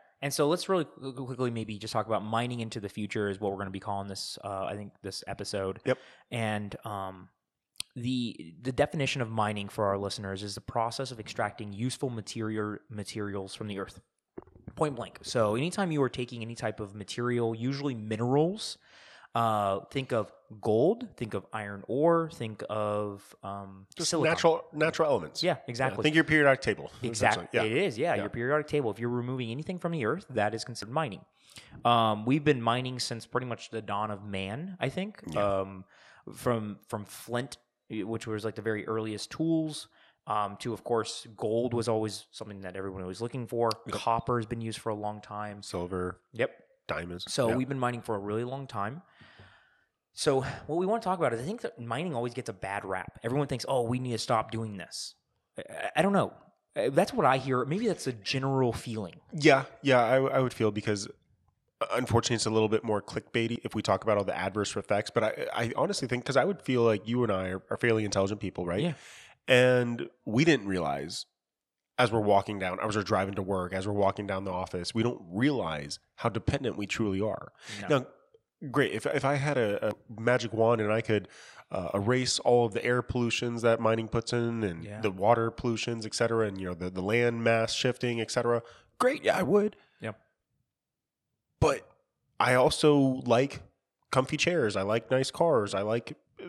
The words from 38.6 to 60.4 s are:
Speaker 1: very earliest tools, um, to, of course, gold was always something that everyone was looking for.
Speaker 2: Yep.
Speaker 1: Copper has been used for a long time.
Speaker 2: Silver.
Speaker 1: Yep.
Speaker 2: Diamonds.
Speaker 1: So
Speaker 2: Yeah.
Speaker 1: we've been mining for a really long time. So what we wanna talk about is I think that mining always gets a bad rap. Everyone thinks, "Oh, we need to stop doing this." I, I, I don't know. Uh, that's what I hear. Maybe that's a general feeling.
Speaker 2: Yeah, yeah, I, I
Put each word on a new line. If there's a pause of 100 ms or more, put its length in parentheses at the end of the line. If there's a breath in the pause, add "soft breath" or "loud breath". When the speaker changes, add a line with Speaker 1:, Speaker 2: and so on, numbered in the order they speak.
Speaker 1:
very
earliest
tools, (400 soft breath)
um,
to,
of
course, (100)
gold
was
always
something
that
everyone
was
looking
for. (160)
Speaker 2:
Yep.
Speaker 1:
Copper
has
been
used
for
a
long
time.
Speaker 2:
Silver. (120)
Speaker 1:
Yep. (380)
Speaker 2:
Diamonds.
Speaker 1:
So
Speaker 2:
Yeah.
Speaker 1:
we've
been
mining
for
a
really
long
time. (1120 soft breath)
So (260 loud breath)
what
we
wanna
talk
about
is
I
think
that
mining
always
gets
a
bad
rap.
Everyone
thinks,
"Oh,
we
need
to
stop
doing
this." (440)
I,
I,
I
don't
know. (420)
Uh,
that's
what
I
hear.
Maybe
that's
a
general
feeling. (120)
Speaker 2:
Yeah, (180)
yeah,
I,
I